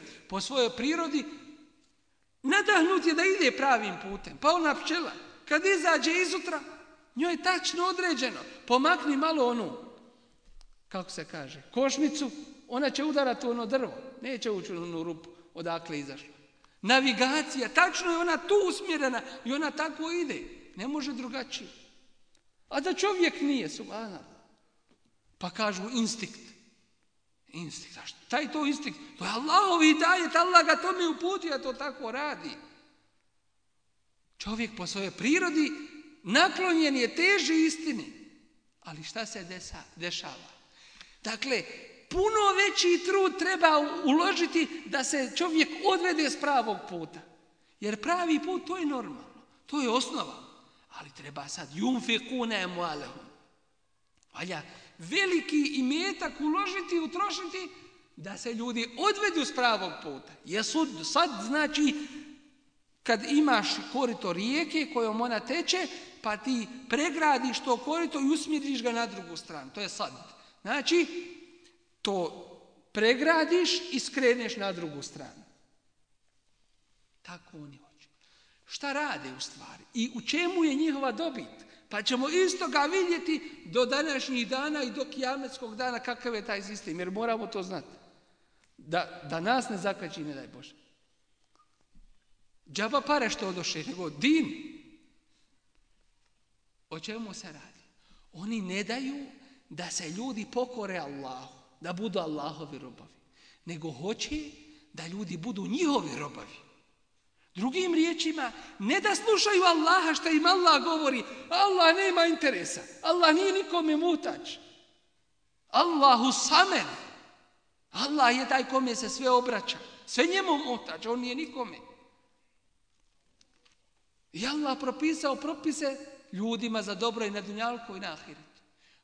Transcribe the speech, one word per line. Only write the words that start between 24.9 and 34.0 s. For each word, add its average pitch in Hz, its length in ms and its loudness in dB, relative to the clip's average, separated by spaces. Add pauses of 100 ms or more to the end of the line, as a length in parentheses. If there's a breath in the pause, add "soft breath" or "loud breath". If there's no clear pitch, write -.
Pa 180 120 -6
kažu 196 340 -2 (100)
instinkt. - 460 -2 (1080)
Instinkt, - 500 -14
a - 80 -16
šta - 320 -6
je 302 140 -2
to 302 140 0
instinkt? 285 340 -2 (180)
To 185 80 -8
je 196 60 -4
Allahov 339 500 4
hidajet, 330 540 6
Allah 339 300 8
ga 320 160 4
tome 359 260 0
uputio, 330 500 -2
to 262 160 -4
tako 262 380 -8
radi. 233 400 -6 (1900)